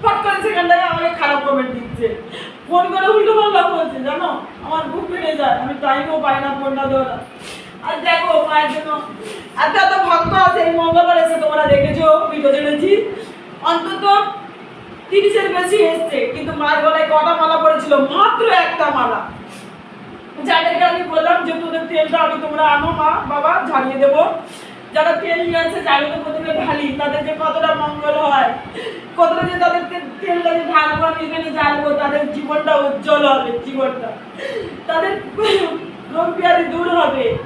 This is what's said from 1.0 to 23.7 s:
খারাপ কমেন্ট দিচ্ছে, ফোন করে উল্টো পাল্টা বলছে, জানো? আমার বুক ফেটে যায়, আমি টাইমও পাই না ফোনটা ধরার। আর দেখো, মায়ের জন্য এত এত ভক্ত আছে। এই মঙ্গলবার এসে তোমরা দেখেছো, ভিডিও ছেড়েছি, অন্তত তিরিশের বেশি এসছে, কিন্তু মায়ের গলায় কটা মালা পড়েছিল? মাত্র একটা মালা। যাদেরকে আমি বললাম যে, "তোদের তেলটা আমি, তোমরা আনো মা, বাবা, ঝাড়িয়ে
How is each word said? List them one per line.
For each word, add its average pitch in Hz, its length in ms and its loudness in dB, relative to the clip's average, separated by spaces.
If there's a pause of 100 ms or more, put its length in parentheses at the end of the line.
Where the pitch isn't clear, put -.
খারাপ 285 400 -2
কমেন্ট 254 220 -2
দিচ্ছে, 233 500 -6 (460)
ফোন 349 260 2
করে 381 140 0
উল্টো 427 260 4
পাল্টা 415 360 4
বলছে, 269 340 -4
জানো? 294 380 -4 (220)
আমার 311 200 -2
বুক 277 280 -6
ফেটে 311 260 -4
যায়, 277 220 2
আমি 277 220 -6
টাইমও 294 400 0
পাই 277 200 2
না 277 200 -4
ফোনটা 269 240 -2
ধরার। 262 320 -2 (680)
আর 320 180 -6
দেখো, 339 440 2
মায়ের 302 260 2
জন্য 302 300 -4 (560)
এত 302 180 0
এত 381 300 2
ভক্ত 349 440 4
আছে। 349 140 2
এই 330 120 2
মঙ্গলবার 330 420 4
এসে 320 240 2
তোমরা 302 240 2
দেখেছো, 311 680 4
ভিডিও 285 220 2
ছেড়েছি, 302 580 2 (520)
অন্তত 381 600 2 (840)
তিরিশের 403 460 4
বেশি 359 200 0
এসছে, 330 500 2
কিন্তু 294 280 -6
মায়ের 294 320 2
গলায় 311 200 4
কটা 311 300 4
মালা 320 220 2
পড়েছিল? 311 400 4
মাত্র 415 520 2
একটা 349 360 2
মালা। 269 440 -2 (1120)
যাদেরকে 339 420 2
আমি 349 180 2
বললাম 339 420 2
যে, 330 60 -2
"তোদের 330 360 -4
তেলটা 320 300 0
আমি, 320 240 2
তোমরা 311 220 -2
আনো 302 280 4
মা, 311 360 0
বাবা, 294 400 0
ঝাড়িয়ে 269 400 0